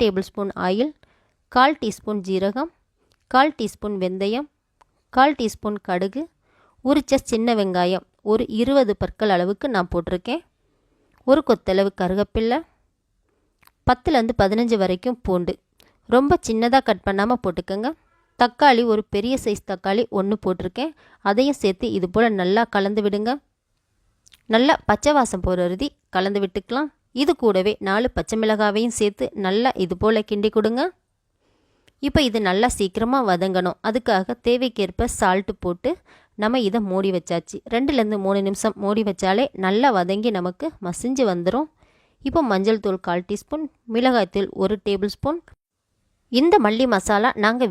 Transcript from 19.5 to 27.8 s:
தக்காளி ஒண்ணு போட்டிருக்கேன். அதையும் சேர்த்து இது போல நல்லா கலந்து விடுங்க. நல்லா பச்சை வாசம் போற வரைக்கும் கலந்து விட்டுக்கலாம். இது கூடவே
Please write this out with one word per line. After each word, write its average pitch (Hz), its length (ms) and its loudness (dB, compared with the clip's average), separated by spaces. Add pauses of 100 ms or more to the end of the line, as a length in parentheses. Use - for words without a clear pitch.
தக்காளி 196 320 -2 (160)
ஒண்ணு 196 260 0
போட்டிருக்கேன். 185 480 -4 (360)
அதையும் 262 340 2
சேர்த்து 196 240 0 (100)
இது 180 180 -2
போல 226 140 4 (100)
நல்லா 190 240 2 (120)
கலந்து 202 320 0
விடுங்க. 208 240 -2 (1200)
நல்லா 262 200 6 (160)
பச்சை 247 260 2
வாசம் 220 300 0
போற 180 180 0
வரைக்கும் 190 300 -4 (200)
கலந்து 196 300 0
விட்டுக்கலாம். 240 440 -4 (340)
இது 311 100 2 (100)
கூடவே 202 300 2 (160)